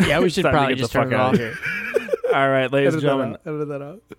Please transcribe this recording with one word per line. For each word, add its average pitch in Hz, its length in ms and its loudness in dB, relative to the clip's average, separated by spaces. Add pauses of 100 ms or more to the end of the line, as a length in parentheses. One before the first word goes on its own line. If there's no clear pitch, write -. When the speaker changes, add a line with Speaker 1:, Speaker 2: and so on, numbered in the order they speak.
Speaker 1:
Yeah, 147 140 2
we 180 100 4
should 175 140 -2
Speaker 2:
Time 151 80 4
to 156 60 4
Speaker 1:
probably 131 180 2
Speaker 2:
get 127 60 -4
Speaker 1:
just 120 120 -2
Speaker 2:
the 135 60 0
Speaker 1:
turn 131 120 0
Speaker 2:
fuck - 20 -2
Speaker 1:
it 110 60 0
Speaker 2:
outta 107 100 2
Speaker 1:
off. 131 80 4
Speaker 2:
here. 110 200 -4 (760)
All 139 160 2
right, 131 220 2
ladies 139 220 2
Speaker 3:
Edit - 20 -
Speaker 2:
and 156 80 -2
Speaker 3:
that 147 40 2
Speaker 2:
gentlemen. 135 260 0
Speaker 3:
out. - 80 -18 (140)
Edit 151 140 -6
that 143 120 -8
out. 151 200 -16 (180)